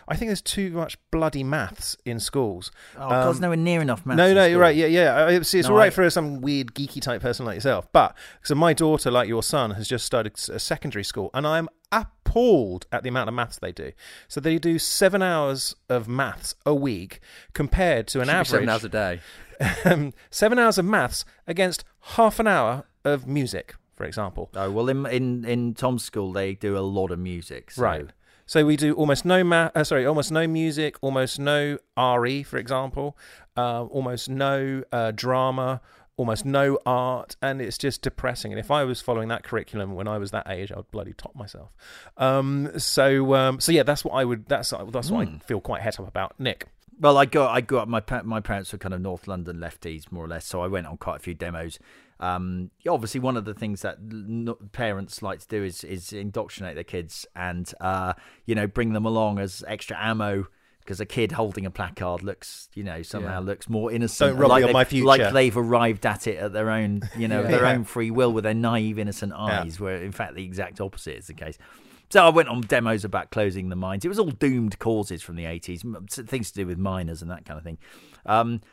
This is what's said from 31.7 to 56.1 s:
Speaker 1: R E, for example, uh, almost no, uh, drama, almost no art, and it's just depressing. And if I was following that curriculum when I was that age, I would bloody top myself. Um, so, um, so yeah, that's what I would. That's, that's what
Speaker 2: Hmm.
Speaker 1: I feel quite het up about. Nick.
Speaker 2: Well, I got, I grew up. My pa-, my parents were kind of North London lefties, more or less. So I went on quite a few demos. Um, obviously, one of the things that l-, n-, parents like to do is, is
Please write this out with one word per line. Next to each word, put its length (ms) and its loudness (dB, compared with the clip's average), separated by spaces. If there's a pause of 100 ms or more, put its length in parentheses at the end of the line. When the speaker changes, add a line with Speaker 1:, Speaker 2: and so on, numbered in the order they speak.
Speaker 1:
R 300 2
E, 160 -2
for 160 -8
example, 580 -4 (400)
uh, 280 -2
almost 440 -4
no, 540 0 (100)
uh, 200 0
drama, 680 0 (360)
almost 280 -2
no 400 2
art, 560 -2
and 220 -2
it's 160 -6
just 240 -4
depressing. 500 -6
And 80 -8
if 100 -6
I 140 2
was 160 -4
following 280 -2
that 160 -4
curriculum 500 -6
when 140 -6
I 100 -4
was 140 -6
that 160 -6
age, 240 -8
I 40 -14
would 140 -14
bloody 240 -10
top 200 -16
myself. 360 -16 (480)
Um, 600 2
so, 560 4
um, 260 4
so 120 2
yeah, 100 8
that's 220 0
what 80 -6
I 120 2
would. 220 -4
That's, 240 -2 (200)
that's 200 -4
what 180 0
Speaker 2:
Hmm. 80 -14
Speaker 1:
I 20 -16
feel 220 -4
quite 220 -6
het 160 -4
up 100 -12
about. 300 -6
Nick. 280 -4 (340)
Speaker 2:
Well, 180 8
I 60 8
got, 260 2
I 100 2
grew 180 0
up. 100 -2
My 120 -2
pa-, 220 -6
my 180 -4
parents 320 -6
were 60 -12
kind 160 -6
of 60 -6
North 260 -8
London 300 -8
lefties, 560 -12
more 120 -10
or 40 -10
less. 180 -10
So 160 -6
I 60 -2
went 180 -4
on 100 -12
quite 200 -8
a 20 -16
few 160 -10
demos. 440 -10 (420)
Um, 500 -4 (180)
obviously, 300 -2
one 180 -2
of 80 -4
the 100 -8
things 280 -8
that 160 -8 (140)
l-, 60 -10 (320)
n-, 200 -12
parents 500 -6
like 200 -8
to 80 -20
do 160 -4
is, 180 -8
is 300 -10